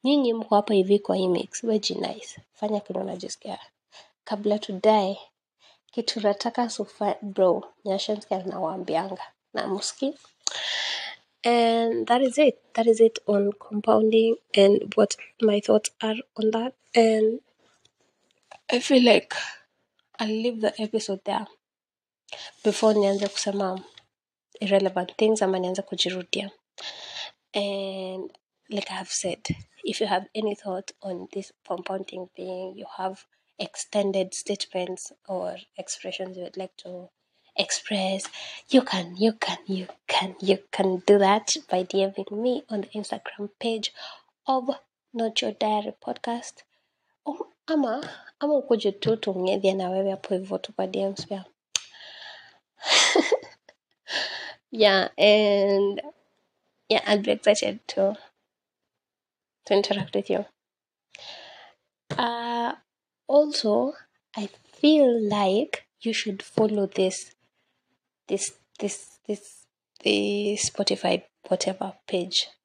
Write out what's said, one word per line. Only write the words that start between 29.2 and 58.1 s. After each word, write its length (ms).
if 160
you 60
have 280
any 200
thought 380
on 300
this 200
compounding 680
thing, 400
you 100
have 280
extended 760
statements 800
or 280
expressions 600
you 80
would 120
like 220
to 300
express, 680
you 140
can, 340
you 160
can, 340
you 200
can, 320
you 180
can 340
do 120
that 380
by 120
D 240
Ming 360
me 260
on 120
the 80
Instagram 640
page 320
of 240
Not 280
Your 120
Diary 400
Podcast. 580
Oh, 200
ama, 340
ama 140
ukuje 380
tu 240
tuongee 580
na 160
wewe 200
hapo 240
hivyo 240
tu 140
kwa 140
D 220
Ms 180
pia. 180
<laughs> 600
Yeah, 400
and 840
yeah, 180
I'll 160
be 80
excited 480
to, 220